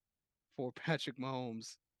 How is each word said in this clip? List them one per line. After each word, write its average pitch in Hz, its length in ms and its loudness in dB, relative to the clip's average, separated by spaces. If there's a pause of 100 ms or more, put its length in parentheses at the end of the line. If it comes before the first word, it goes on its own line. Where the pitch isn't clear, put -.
(560)
for 127 160 0
Patrick 143 460 0
Mahomes. 127 600 -2 (240)